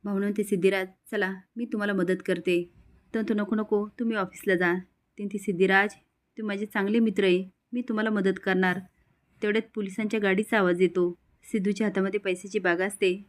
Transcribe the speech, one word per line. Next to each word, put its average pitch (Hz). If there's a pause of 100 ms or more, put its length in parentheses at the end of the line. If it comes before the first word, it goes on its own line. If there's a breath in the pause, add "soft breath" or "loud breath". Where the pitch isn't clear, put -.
भावना 202
म्हणते, 202
"सिद्धिराज, 190 (240)
चला, 190 (220)
मी 233
तुम्हाला 208
मदत 185
करते." 175 (500)
तो 226
म्हणतो, 220
"नको, 208
नको, 214 (120)
तुम्ही 226
ऑफिसला 190
जा." 175
ती -
म्हणते, 202
"सिद्धिराज, 196 (440)
तुम्ही 220
माझे 202
चांगले 208
मित्र 208
आहे, 185 (240)
मी 247
तुम्हाला 220
मदत 190
करणार." 185 (640)
तेवढ्यात 214 (120)
पोलिसांच्या 214
गाडीचा 202
आवाज 180
येतो. 175 (320)
सिद्धूच्या 208
हातामध्ये 196
पैशाची 190
बॅग 180
असते. 196 (160)